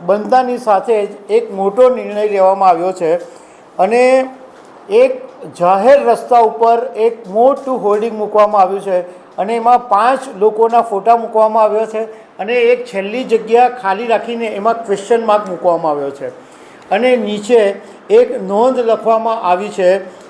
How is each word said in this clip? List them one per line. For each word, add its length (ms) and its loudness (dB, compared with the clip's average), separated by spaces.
બનતાની 520 0
સાથે 480 0
જ 40 -8
એક 240 0
મોટો 360 2
નિર્ણય 380 -4
લેવામાં 420 2
આવ્યો 220 2
છે 240 -2
અને 500 2
એક 320 2
જાહેર 460 4
રસ્તા 340 2
ઉપર 400 2
એક 320 -2
મોટું 540 0
હોર્ડિંગ 360 -2
મૂકવામાં 440 2
આવ્યું 200 0
છે 200 -2
અને 180 -4
એમાં 340 2
પાંચ 300 2
લોકોના 420 2
ફોટા 360 2
મૂકવામાં 460 0
આવ્યા 220 0
છે 180 -6
અને 160 -6
એક 320 2
છેલ્લી 380 -6
જગ્યા 460 2
ખાલી 380 -4
રાખીને 400 -4
એમાં 380 -4
ક્વેશ્ચન 400 -2
માર્ક 240 0
મૂકવામાં 420 -2
આવ્યો 180 -4
છે 180 -12
અને 260 2
નીચે 600 0
એક 320 2
નોંધ 380 0
લખવામાં 600 0
આવી 280 -2
છે 280 2